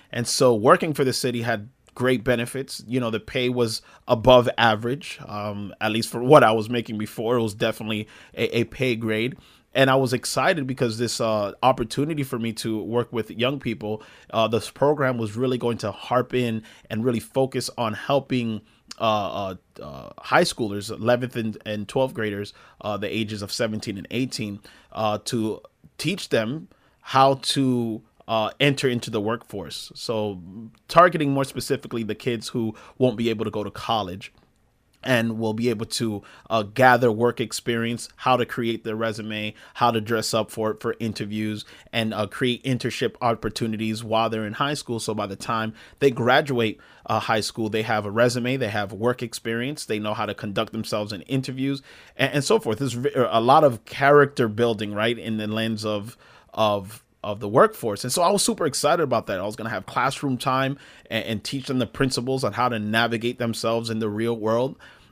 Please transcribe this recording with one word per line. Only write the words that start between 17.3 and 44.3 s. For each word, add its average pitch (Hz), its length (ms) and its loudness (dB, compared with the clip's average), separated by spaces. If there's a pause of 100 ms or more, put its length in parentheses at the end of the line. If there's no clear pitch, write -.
on 110 160 -2
helping, 123 680 -2 (400)
uh, 101 560 0 (240)
uh, - 20 -16
uh, 67 360 -14
high 160 260 4
schoolers, 104 480 -4
eleventh 120 460 0
and, 110 280 -4
and 107 220 -6
twelfth 131 260 -2
graders, 104 400 -6 (280)
uh, 104 160 -4
the 101 100 -6
ages 107 340 -4
of 101 80 -8
seventeen 110 480 -4
and 90 140 -12
eighteen, 110 480 -6 (320)
uh, 107 320 -2
to 110 380 -2 (360)
teach 180 320 -4
them 123 380 0 (320)
how 135 360 4
to, 123 680 0 (260)
uh, 110 320 0
enter 139 280 2
into 120 220 -2
the 113 100 -2
workforce. 104 760 -6
So 107 460 -4 (460)
targeting 165 440 6
more 139 120 0
specifically 123 600 -4
the 104 120 -4
kids 117 340 -4
who 110 260 -2 (220)
won't 123 200 4
be 117 120 0
able 110 140 -2
to 107 80 -2
go 104 120 -4
to 98 80 -8
college 104 600 -4 (720)
and 113 340 2
will 110 180 0
be 120 140 0
able 110 180 -2
to, 110 340 -4 (280)
uh, 113 120 0
gather 123 500 6
work 117 300 0
experience, 117 680 -4 (100)
how 127 200 4
to 120 80 0
create 113 400 -4
their 110 100 -4
resume, 107 580 -4 (200)
how 120 180 4
to 113 80 0
dress 110 340 0
up 110 160 0
for, 110 300 -2
for 117 200 -4
interviews, 107 680 -4 (260)
and, 110 220 -2
uh, 104 140 -2
create 120 360 -2
internship 123 560 -2
opportunities 110 840 -2
while 110 280 0
they're 110 160 -4